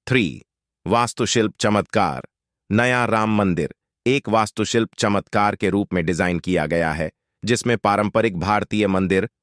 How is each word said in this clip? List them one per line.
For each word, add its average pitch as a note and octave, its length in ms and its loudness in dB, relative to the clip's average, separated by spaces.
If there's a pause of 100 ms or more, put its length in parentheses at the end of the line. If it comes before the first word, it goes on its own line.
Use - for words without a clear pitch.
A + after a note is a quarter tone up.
थ्री, G#2 380 -2 (420)
वास्तुशिल्प A2+ 720 0
चमत्कार। G2+ 680 0 (440)
नया A#2+ 340 2
राम G#2+ 320 0
मंदिर F2 380 0 (320)
एक C3 220 0
वास्तुशिल्प A2 680 0
चमत्कार G#2 580 0
के G2 140 0
रूप G2 240 -2
में F2 120 0
डिजाइन F2 340 0
किया E2+ 260 0
गया D#2+ 280 0
है, D#2+ 180 -4 (340)
जिसमें A#2 320 0
पारंपरिक G#2 600 0
भारतीय G#2 480 0
मंदिर F#2+ 420 0 (120)